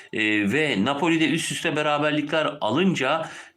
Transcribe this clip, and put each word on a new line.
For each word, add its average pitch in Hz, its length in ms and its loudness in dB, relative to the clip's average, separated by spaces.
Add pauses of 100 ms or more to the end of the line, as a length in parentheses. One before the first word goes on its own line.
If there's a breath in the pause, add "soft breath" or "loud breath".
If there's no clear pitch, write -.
(140 loud breath)
E, 107 380 2
ve 127 340 2
Napoli'de 160 440 2
üst 160 220 -2
üste 147 240 -2
beraberlikler 151 840 0
alınca, 151 680 0 (280 loud breath)